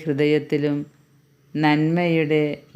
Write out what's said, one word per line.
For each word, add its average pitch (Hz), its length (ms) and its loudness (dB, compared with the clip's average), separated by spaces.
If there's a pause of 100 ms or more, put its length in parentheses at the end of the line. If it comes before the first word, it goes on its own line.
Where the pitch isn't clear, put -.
ഹൃദയത്തിലും 147 840 0 (680)
നന്മയുടെ 156 1000 0 (180)